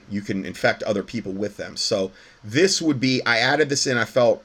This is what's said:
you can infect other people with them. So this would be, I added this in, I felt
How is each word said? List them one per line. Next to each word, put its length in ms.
you 120
can 240
infect 380
other 200
people 280
with 260
them. 200
So 340
this 380
would 180
be, 260
I 140
added 300
this 180
in, 100
I 80
felt 400